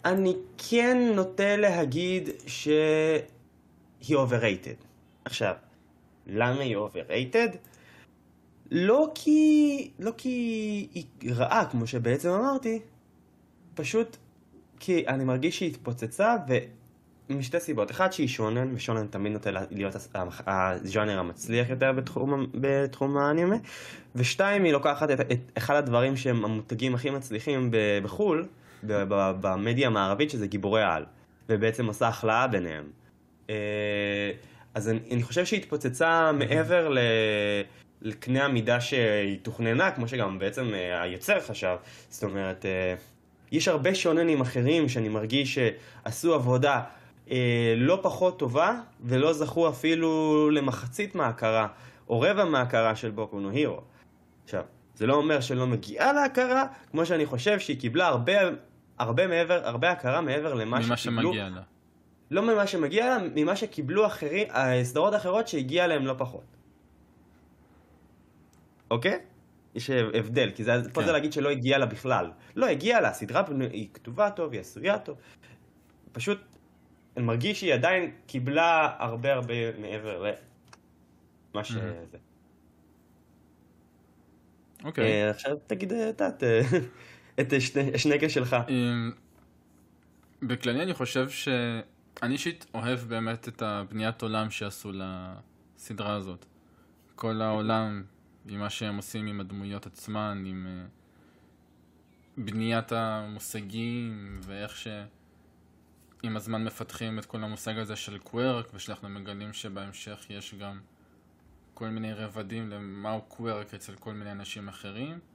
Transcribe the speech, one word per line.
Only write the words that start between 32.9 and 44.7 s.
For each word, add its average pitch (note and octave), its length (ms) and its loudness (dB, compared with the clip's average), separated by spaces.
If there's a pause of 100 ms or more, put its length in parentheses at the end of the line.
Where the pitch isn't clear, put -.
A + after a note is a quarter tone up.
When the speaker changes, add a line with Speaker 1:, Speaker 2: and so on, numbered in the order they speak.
Speaker 1:
אה, G#2+ 40 -2 (1200)
אז G#2+ 140 -2
אני, A2+ 100 2 (120)
אני B2 120 0
חושב F3 220 0
שהיא G3 160 0
התפוצצה D#3+ 720 2
מעבר D#3 560 2
ל-, C3 100 2 (1040)
לקנה B2+ 420 0
המידה A#2+ 360 2
שהיא G#2 600 2
תוכננה, A#2 480 2
כמו A#2 180 -4
שגם G#2 300 -2
בעצם, B2 360 -2
אה, F2+ 280 -2
היוצר F#2 380 0
חשב. F#2 360 -2 (320)
זאת - 160 -8
אומרת, F#2+ 420 -4
אה, F#2 280 0 (580)
יש D#3+ 160 2
הרבה E3 260 2
שוננים E3 460 2
אחרים C3 480 2